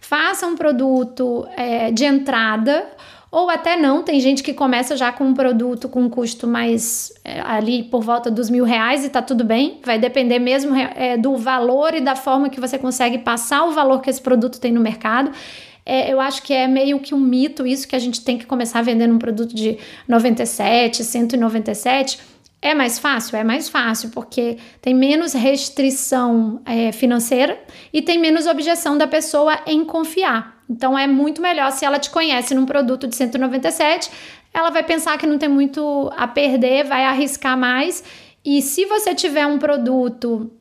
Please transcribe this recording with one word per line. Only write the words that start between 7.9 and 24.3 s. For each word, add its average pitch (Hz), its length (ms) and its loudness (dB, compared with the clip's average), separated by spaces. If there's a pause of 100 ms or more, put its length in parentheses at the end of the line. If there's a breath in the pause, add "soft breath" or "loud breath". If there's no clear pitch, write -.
volta 240 260 -2
dos 226 220 -2
mil 247 140 2
reais 240 400 2
e 285 40 -4
tá 262 140 0
tudo 247 220 0
bem. 233 400 0
Vai 226 160 0
depender 240 400 2
mesmo, 269 340 2
é, 254 420 -2
do 262 200 2
valor 254 580 2
e 320 60 0
da 262 160 0
forma 269 320 2
que 269 100 -8
você 254 200 -4
consegue 254 400 0
passar 247 440 0
o 339 80 2
valor 277 300 2
que 269 100 -4
esse 262 100 -2
produto 240 380 2
tem 240 140 0
no 233 80 2
mercado. 220 500 0 (580 loud breath)
É, 262 240 0
eu 269 80 2
acho 269 220 -4
que - 100 -4
é 262 140 2
meio 269 320 2
que 277 160 -6
um 277 60 2
mito 262 440 2
isso, 269 220 -2
que - 80 -8
a 262 60 2
gente 240 240 -4
tem 254 120 0
que 240 80 -8
começar 240 380 -2
vendendo 233 320 4
um 233 60 4
produto 233 340 -4
de 220 240 -2 (300 loud breath)
noventa 233 340 2
e 233 40 -2
sete, 233 580 0
cento 233 300 -2
e - 20 2
noventa 226 340 0
e 208 60 -4
sete. 269 420 -2 (420 loud breath)
É 294 140 0
mais 247 240 0
fácil? 247 380 -2
É 214 80 -2
mais 240 240 -2
fácil, 233 420 -2
porque 233 460 -4 (260 loud breath)